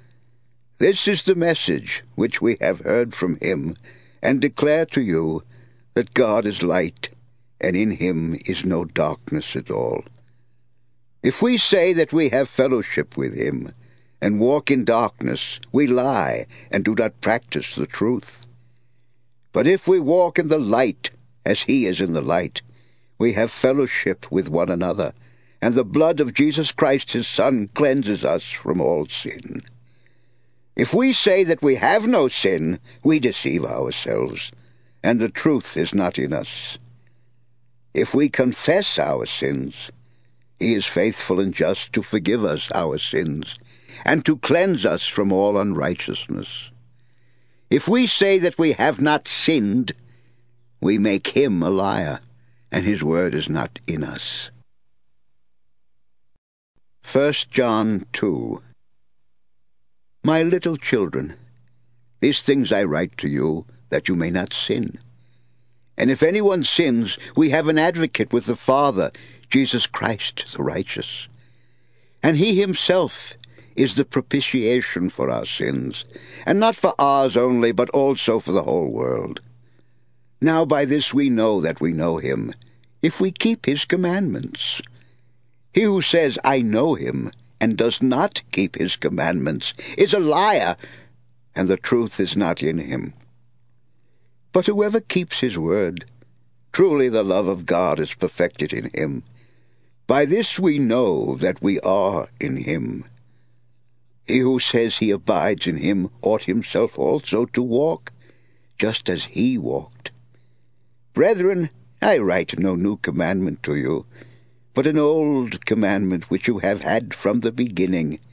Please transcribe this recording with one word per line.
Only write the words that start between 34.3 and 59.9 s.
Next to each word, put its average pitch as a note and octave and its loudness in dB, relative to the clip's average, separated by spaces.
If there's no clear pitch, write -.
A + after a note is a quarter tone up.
and A2 2
the A2+ 0
truth - -2
is D#2+ -2
not F#2 0
in C2 -2
us. - -8
If - 0
we C#3 4
confess C#3+ 0
our C#2 -2
sins, C2+ -6
he A2+ 0
is G2+ 0
faithful F#2+ 0
and G2 0
just - -2
to A2+ 0
forgive G#2+ 0
us D#2+ -2
our D#2 -2
sins, D#2 -6
and D3+ 0
to - 2
cleanse E3+ 2
us F2 -2
from G2 0
all G2+ 2
unrighteousness. - -4
If - 2
we B3 4
say G3 2
that F3 0
we D#3+ 4
have C3 0
not D3+ 0
sinned, B2 0
we G#2 2
make G2+ 0
him A2+ 2
a E2+ 0
liar, F#2+ -2
and F2+ -2
his G2 -2
word E2 0
is D2+ -4
not D2+ -6
in D#2 -4
us. - -10
First - -2
John A2 0
two. B1 -4